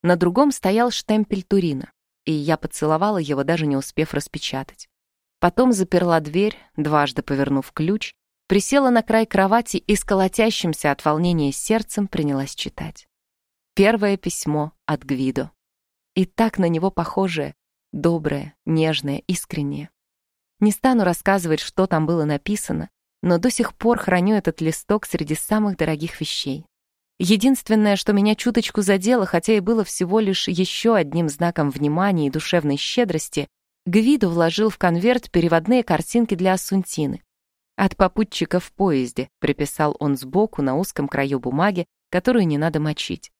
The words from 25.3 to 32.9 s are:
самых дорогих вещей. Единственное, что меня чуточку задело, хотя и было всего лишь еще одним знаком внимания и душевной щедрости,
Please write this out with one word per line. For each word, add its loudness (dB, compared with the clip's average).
самых -2
дорогих -4
вещей. -6
Единственное, 2
что -2
меня 2
чуточку -2
задело, 2
хотя 0
и 2
было 0
всего 0
лишь 0
еще 0
одним 0
знаком -2
внимания 0
и 0
душевной 0
щедрости, -2